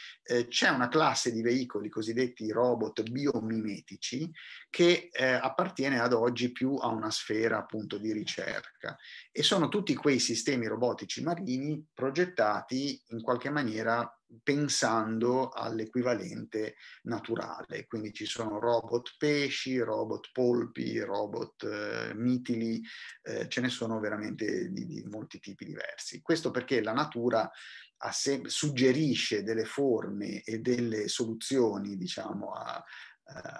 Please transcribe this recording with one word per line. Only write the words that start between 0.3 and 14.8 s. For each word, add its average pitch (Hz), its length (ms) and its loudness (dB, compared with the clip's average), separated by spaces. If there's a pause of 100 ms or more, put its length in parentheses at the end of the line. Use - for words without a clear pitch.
c'è - 200 2
una 127 200 4
classe 135 440 4
di 113 80 -2
veicoli 120 480 0
cosiddetti 113 640 -2
robot 117 560 2
biomimetici 113 1200 -2 (380)
che, 175 420 4
eh, 127 140 0
appartiene 131 760 2
ad 123 120 4
oggi 120 400 2
più 131 220 0
a 120 140 0
una 110 220 -2
sfera 113 460 0
appunto 104 400 -6
di 107 160 -2
ricerca, - 840 -6 (360)
e 143 100 0
sono 185 260 6
tutti 202 260 2
quei 135 240 6
sistemi 120 480 2
robotici 120 560 0
marini 156 720 -2
progettati 135 1120 0
in 113 140 -6
qualche 127 280 0
maniera 113 600 0 (320)
pensando 120 1080 2